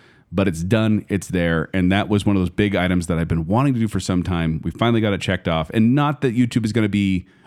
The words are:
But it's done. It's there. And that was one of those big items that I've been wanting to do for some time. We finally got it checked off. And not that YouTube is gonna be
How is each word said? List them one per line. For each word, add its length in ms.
But 200
it's 140
done. 440
It's 220
there. 440
And 200
that 160
was 160
one 100
of 60
those 80
big 260
items 320
that 100
I've 120
been 180
wanting 280
to 40
do 80
for 140
some 220
time. 380
We 100
finally 280
got 140
it 80
checked 260
off. 260
And 220
not 260
that 140
YouTube 300
is 80
gonna 160
be 360